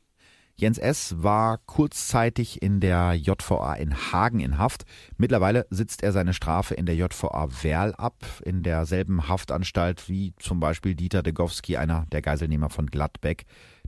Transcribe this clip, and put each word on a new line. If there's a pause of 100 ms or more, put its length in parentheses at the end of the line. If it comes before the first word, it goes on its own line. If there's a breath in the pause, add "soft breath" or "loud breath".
(580 soft breath)
Jens
S.
war
kurzzeitig
in
der
J
V
A
in
Hagen
in
Haft. (320 loud breath)
Mittlerweile
sitzt
er
seine
Strafe
in
der
J
V
A (160)
Werl
ab, (180)
in
derselben
Haftanstalt
wie
zum
Beispiel
Dieter
Degowski,
einer
der
Geiselnehmer
von
Gladbeck. (420 loud breath)